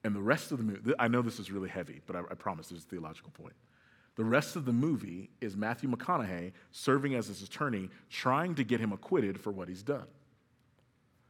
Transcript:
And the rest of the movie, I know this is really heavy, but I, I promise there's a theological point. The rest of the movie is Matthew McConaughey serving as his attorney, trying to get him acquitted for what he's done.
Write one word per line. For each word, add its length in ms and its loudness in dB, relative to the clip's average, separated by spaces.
And 120 2
the 60 -2
rest 300 2
of 80 -2
the 40 0
movie, 360 0
I 80 6
know 160 6
this 160 -2
is 120 -8
really 180 -2
heavy, 360 -8
but 100 -6
I, 40 -4
I 160 -6
promise 320 -6
there's 160 -12
a 40 -20
theological 440 -10
point. 240 -18
The 80 0
rest 320 4
of 80 -2
the 80 2
movie 580 2
is 160 -4
Matthew 320 -2
McConaughey 640 0
serving 440 2
as 120 0
his 140 -10
attorney, 480 -2
trying 460 2
to 80 2
get 160 4
him 140 2
acquitted 480 2
for 100 -4
what 160 -6
he's 160 -10
done. 220 -2